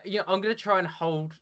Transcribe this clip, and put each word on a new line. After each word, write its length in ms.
You 140
know, 100
I'm 120
gonna 140
try 240
and 80
hold 540